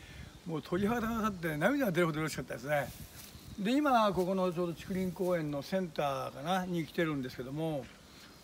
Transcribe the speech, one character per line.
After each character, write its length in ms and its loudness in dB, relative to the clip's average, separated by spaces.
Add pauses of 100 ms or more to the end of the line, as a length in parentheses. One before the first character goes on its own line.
(440)
も 120 -4
う 60 -4
鳥 240 0
肌 140 2
が 300 0
立 160 -4
っ 40 0
て 60 -2
涙 300 4
が 60 2
出 100 4
る 60 4
ほ 40 2
ど 80 -2
嬉 80 0
し 80 -6
か 60 -4
っ 20 -10
た 120 -8
で 40 -8
す 40 -10
ね。 240 2 (720)
で、 140 2
今、 400 6
こ 140 2
こ 80 2
の 180 2
ち 80 -2
ょ 40 2
う 20 2
ど 80 -2
竹 180 -8
林 200 0
公 220 2
園 160 0
の 120 -2
セ 160 -2
ン 100 -2
タ 400 -2
ー 40 -10
か 100 -10
な、 240 0
に 180 0
来 80 -10
て 100 2
る 140 2
ん 60 -2
で 80 -4
す 80 -10
け 40 -4
ど 100 -8
も、 340 -2 (580)